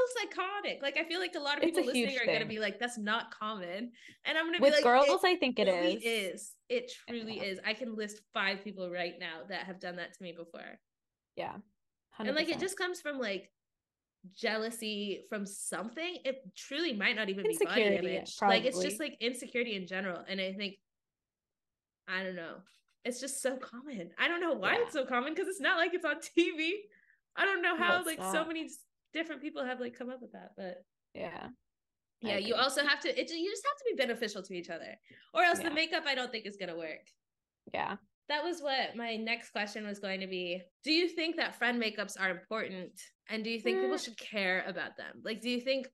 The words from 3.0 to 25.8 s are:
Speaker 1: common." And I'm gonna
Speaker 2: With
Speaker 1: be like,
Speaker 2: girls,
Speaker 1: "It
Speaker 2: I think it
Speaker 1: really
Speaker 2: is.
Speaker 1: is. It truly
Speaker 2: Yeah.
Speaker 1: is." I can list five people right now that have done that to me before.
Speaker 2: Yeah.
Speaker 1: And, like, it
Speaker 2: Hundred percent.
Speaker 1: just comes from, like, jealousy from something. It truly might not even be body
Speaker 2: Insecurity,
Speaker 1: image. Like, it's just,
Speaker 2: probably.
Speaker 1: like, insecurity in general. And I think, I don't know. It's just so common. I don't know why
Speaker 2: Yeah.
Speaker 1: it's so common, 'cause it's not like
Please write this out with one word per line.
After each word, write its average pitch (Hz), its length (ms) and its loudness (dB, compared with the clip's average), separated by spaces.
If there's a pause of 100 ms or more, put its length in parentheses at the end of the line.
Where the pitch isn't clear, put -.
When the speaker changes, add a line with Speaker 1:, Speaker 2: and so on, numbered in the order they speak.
Speaker 1:
common." 214 600 -6 (320)
And 311 140 2
I'm 330 80 2
gonna 339 140 2
Speaker 2:
With 277 100 10
Speaker 1:
be 302 60 6
like, 294 80 6
Speaker 2:
girls, 277 400 8
Speaker 1:
"It - 20 8
Speaker 2:
I 359 100 8
think 262 220 0
it 208 80 6
Speaker 1:
really 180 280 4
Speaker 2:
is. 226 100 -6
Speaker 1:
is. 208 520 -2 (120)
It 247 240 -2 (160)
truly 220 300 -6
Speaker 2:
Yeah. 196 40 -4
Speaker 1:
is." 190 220 -4
I 214 100 0
can 226 220 -6
list 214 260 -6 (100)
five 196 300 0
people 190 260 -6
right 175 300 -4
now 165 300 -8
that 180 180 -6
have 185 140 -10
done 180 160 -6
that 175 180 -8
to - 80 -18
me 180 100 -10
before. - 480 -14 (540)
Speaker 2:
Yeah. - 240 -6 (640)
Speaker 1:
And, 254 160 0
like, 311 120 2
it 339 40 2
Speaker 2:
Hundred 285 80 -2
percent. - 0 -
Speaker 1:
just 381 180 -2
comes 359 220 -2
from, 294 180 -4
like, 196 340 -4 (800)
jealousy 214 960 -2
from 202 180 -4
something. 233 800 -6
It 262 320 -6
truly 302 380 -2
might 208 220 2
not 220 120 0
even 190 180 0
be 220 120 2
body 202 240 6
Speaker 2:
Insecurity, 202 240 4 (100)
Speaker 1:
image. - 300 -4
Like, 214 180 6
it's 214 160 2
just, 214 180 0
Speaker 2:
probably. 302 120 -2
Speaker 1:
like, - 100 -16
insecurity 240 560 -2
in 190 100 -6
general. 185 400 -4
And 190 140 -4
I 190 140 -2
think, 196 240 -6 (1300)
I 190 160 -2
don't 185 140 -6
know. 165 260 -10 (420)
It's 240 160 -4
just 269 200 -6
so 262 160 0
common. 247 640 -10
I 254 100 4
don't 339 120 0
know 339 140 2
why 208 200 2
Speaker 2:
Yeah. 480 80 4
Speaker 1:
it's 466 100 -2
so 262 140 0
common, 262 280 0
'cause 359 140 0
it's 370 120 -6
not 330 160 4
like 339 180 4